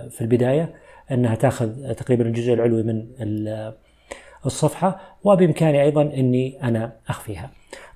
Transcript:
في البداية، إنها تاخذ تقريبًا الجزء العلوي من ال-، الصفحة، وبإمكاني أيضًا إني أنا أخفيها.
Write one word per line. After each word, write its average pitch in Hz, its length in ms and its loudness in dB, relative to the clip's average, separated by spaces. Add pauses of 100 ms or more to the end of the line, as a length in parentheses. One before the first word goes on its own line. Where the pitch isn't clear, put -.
(120)
في - 100 -10
البداية، 123 520 2 (380)
إنها 120 240 2
تاخذ 123 580 -2
تقريبًا 120 320 0
الجزء 117 280 0
العلوي 117 300 2
من 110 220 -4 (140)
ال-، 107 540 -6 (720)
الصفحة، 165 560 -2 (220)
وبإمكاني 165 580 4
أيضًا 147 200 4
إني 131 600 0
أنا 117 280 -2 (180)
أخفيها. 107 400 -10 (460)